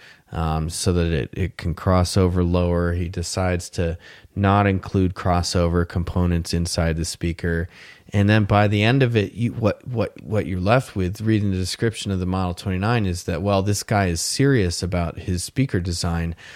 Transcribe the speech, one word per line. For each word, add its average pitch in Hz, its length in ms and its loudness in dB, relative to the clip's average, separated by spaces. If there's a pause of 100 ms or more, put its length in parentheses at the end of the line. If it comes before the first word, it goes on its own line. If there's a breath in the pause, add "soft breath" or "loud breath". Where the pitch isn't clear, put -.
(340 loud breath)
um, 80 360 -2
so - 220 -2
that 85 220 2
it, 73 200 -2
it - 240 -4
can 85 180 -4
cross 92 420 2
over 90 260 4
lower. 87 480 2
He 87 160 -2
decides 90 640 -4
to 85 260 -2 (380 loud breath)
not 98 320 4
include 95 460 0
crossover 87 760 2
components 87 680 -2
inside 85 440 0
the 80 80 -2
speaker. 85 640 -4 (440 loud breath)
And 101 140 4
then 107 160 4
by 104 240 4
the 104 160 2
end 127 180 4
of 117 140 2
it, 101 160 2
you, 117 220 -4
what, 113 340 -2
what, 113 340 -4
what 98 240 -2
you're 90 140 -4
left 110 360 0
with, 95 260 -4
reading 107 300 2
the 92 60 -2
description 101 540 -4
of 92 80 -2
the 90 60 -2
Model 92 280 -2
twenty-nine, 104 520 -2
is 87 180 -4
that, 82 180 -4
well, 98 220 2
this 101 200 0
guy 101 240 2
is 85 120 0
serious 123 640 2
about 85 360 -2
his 90 220 -4
speaker - 380 -2
design. 85 560 -2 (200 loud breath)